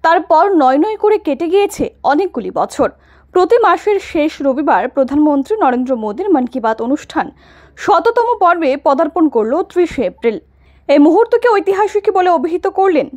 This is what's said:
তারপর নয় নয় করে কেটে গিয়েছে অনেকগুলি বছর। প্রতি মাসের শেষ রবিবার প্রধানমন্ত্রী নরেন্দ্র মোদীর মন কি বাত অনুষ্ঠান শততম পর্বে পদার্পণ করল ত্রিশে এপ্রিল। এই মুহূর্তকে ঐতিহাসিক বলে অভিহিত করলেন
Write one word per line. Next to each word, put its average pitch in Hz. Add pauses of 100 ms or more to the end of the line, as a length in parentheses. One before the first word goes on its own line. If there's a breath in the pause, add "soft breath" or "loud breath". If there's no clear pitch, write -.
তারপর 339
নয় 269
নয় 415
করে 427
কেটে 311
গিয়েছে 392 (140)
অনেকগুলি 277
বছর। 180 (400 soft breath)
প্রতি 370
মাসের 392
শেষ 311
রবিবার 262
প্রধানমন্ত্রী 277
নরেন্দ্র 254
মোদীর 226
মন 262
কি 254
বাত 220
অনুষ্ঠান 277 (460 soft breath)
শততম 466
পর্বে 330
পদার্পণ 311
করল 247
ত্রিশে 349
এপ্রিল। 190 (480)
এই 294
মুহূর্তকে 453
ঐতিহাসিক 403
বলে 370
অভিহিত 330
করলেন 359